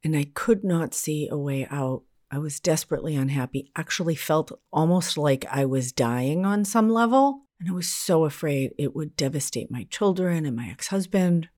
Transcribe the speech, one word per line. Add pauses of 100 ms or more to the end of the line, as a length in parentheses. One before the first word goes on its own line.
and
I (100)
could
not
see
a
way
out. (280)
I
was
desperately
unhappy,
actually
felt (200)
almost
like
I
was
dying
on
some
level, (180)
and
I
was
so
afraid
it
would
devastate
my
children
and
my
ex-husband.